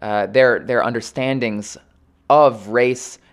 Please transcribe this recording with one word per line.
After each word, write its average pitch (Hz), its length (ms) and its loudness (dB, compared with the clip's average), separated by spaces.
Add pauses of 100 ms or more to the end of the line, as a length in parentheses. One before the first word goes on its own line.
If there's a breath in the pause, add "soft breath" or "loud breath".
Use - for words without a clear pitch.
uh, 104 240 -4
their, 120 320 4
their 120 240 -2
understandings 120 920 -6 (540)
of 131 380 4
race 123 500 -2 (160 soft breath)